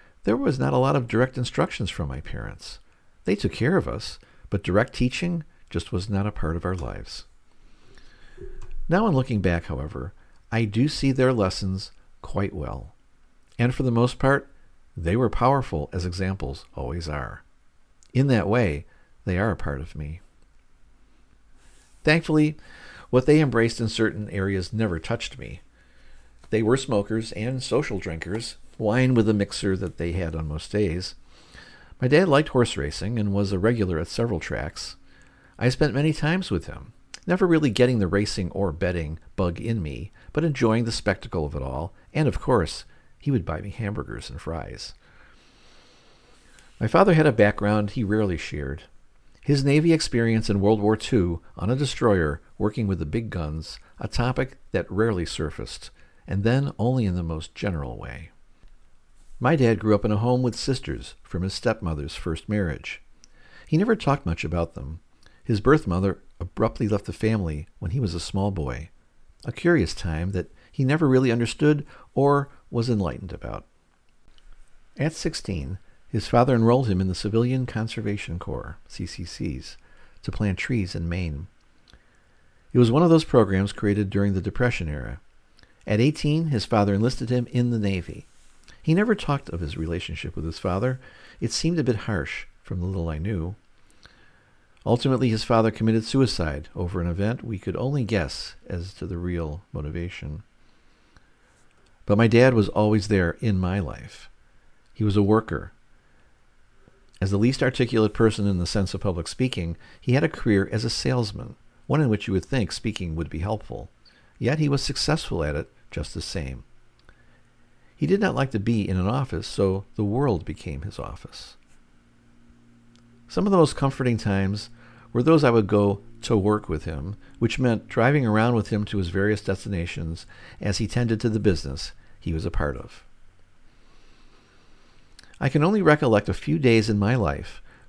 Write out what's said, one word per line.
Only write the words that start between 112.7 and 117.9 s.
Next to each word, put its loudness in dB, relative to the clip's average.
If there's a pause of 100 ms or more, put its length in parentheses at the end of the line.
speaking -6
would -4
be -8
helpful. -6 (480)
Yet 0
he 2
was 2
successful -2
at -2
it -4 (220)
just -8
the -6
same. -8 (1300)